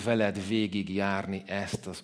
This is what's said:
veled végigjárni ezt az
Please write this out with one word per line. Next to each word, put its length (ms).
veled 440
végigjárni 1000
ezt 400
az 180